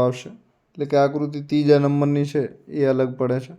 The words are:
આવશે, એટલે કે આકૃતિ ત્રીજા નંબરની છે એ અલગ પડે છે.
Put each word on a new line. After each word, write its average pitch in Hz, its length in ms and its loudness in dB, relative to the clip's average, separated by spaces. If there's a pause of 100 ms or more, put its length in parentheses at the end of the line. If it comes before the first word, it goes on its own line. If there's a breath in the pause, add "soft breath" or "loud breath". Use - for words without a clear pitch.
આવશે, 127 240 -4 (420)
એટલે 147 180 -8
કે 151 140 2
આકૃતિ 147 460 -2
ત્રીજા 147 360 4
નંબરની 143 460 0
છે 143 120 -2 (360)
એ - 20 -2 (100)
અલગ 131 280 0
પડે 127 260 -2
છે. 175 140 -20